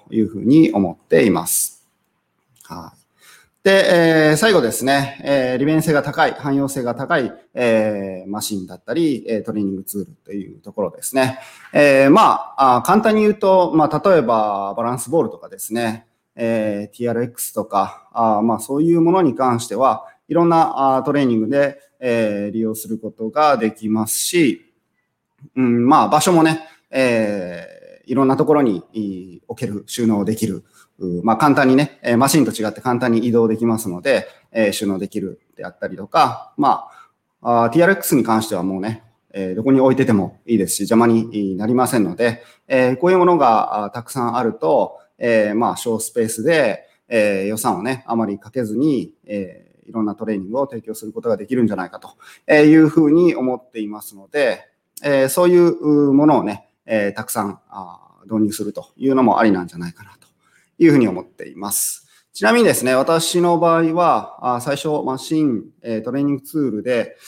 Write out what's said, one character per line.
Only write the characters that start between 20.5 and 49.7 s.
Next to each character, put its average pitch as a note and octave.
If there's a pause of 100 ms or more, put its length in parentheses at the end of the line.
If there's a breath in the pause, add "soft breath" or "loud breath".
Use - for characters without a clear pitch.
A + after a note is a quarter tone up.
あ C3
ー、 -
ト D3
レ C#3+
ー -
ニ A#2+
ン A2
グ A2
で、 C#3 (200 soft breath)
え G#2+
ー、 -
利 A2
用 A2
す -
る A2
こ G#2+
と A2
が D3
で A2
き A2
ま A2
す -
し、 - (920)
う C3
ん、 A#2+
ま C#3
あ、 G#2
場 D3+
所 F#3+
も E3
ね、 D#3+ (220 loud breath)
え G#2
ー、 -
い A#2+
ろ C3+
ん -
な C3+
と D3+
こ D3+
ろ D3
に、 G2+ (100)
い-、 F#2
置 A2+
け B2
る、 G#2
収 A#2
納 G#2
で A2
き G#2+
る、 G2 (360 soft breath)
う-、 F2
ま A2
あ、 -
簡 D3
単 C3+
に C3
ね、 D3
え A#2+
ー、 A#2
マ C#3
シ D#3+
ン B2
と G#2+
違 G#2+
っ -
て -
簡 B2
単 B2
に A2+
移 A#2
動 A2+
で A2
き A#2
ま A2+
す G#2
の F2+
で、 B2 (240 loud breath)
え A2
ー、 -
収 G#2+
納 G2
で G2
き G#2+
る F#2 (140)
で -
あ F#2
っ -
た G2+
り F2+
と F#2+
か、 C#3
ま C#3 (540 loud breath)
あ、 A#2+
あ -
ー、 -
テ D#3+
ィ -
ー -
ア -
ー -
ル G3
エ -
ッ -
ク -
ス D#3+
に A#2
関 A2
し -
て G#2
は F2
も F#2+
う -
ね、 A2 (300)
え F#2+
ー、 F#2
ど A2
こ C3+
に C3+
置 C3
い -
て C3+
て A#2+
も F#2+
い A#2
い -
で F#2
す -
し、 -
邪 A2
魔 A#2
に A2
な G#2
り A#2+
ま B2
せ B2+
ん G#2
の F2
で、 A#2 (240 loud breath)
え B2+
ー、 B2+
こ F3
う F#3
い F#3
う -
も F3
の F3
が、 A2
あ G2+
ー、 -
た A#2
く -
さ B2
ん A#2
あ B2
る A2
と、 B2+ (180 loud breath)
え A2
ー、 G#2
ま A2
あ、 -
小 A2+
ス -
ペ A#2+
ー A2
ス A2
で、 C#3+ (200 soft breath)
え G#2
ー、 -
予 G#2+
算 A2
を G2
ね、 B2
あ A#2
ま A2+
り G2+
か A2
け B2+
ず G#2+
に、 A#2+ (120)
え F#2+ (140)